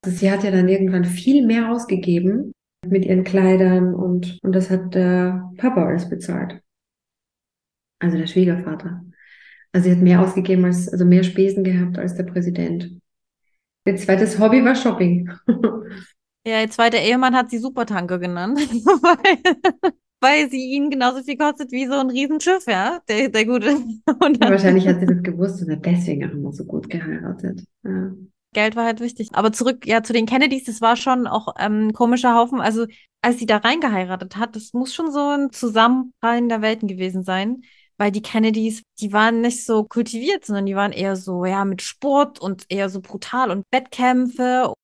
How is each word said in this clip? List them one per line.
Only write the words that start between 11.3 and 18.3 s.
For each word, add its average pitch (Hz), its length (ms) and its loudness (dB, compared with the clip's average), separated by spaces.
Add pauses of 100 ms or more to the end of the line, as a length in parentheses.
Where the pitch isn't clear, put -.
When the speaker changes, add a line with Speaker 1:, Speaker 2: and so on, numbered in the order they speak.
Speaker 1:
gehabt 180 340 0
als 180 180 -4
der 180 80 -4
Präsident. 175 640 -4 (960)
Ihr 196 100 0
zweites 190 420 0
Hobby 226 260 6
war 254 100 4
Shopping. 180 560 0 (160)
<laughs> - 140 0 (840)
Speaker 2:
Ja, 220 160 -2
ihr 220 100 -2
zweiter 226 280 2
Ehemann 247 380 2
hat 247 140 0
sie 233 80 -4
Supertanker 214 600 -4
genannt, 180 400 -4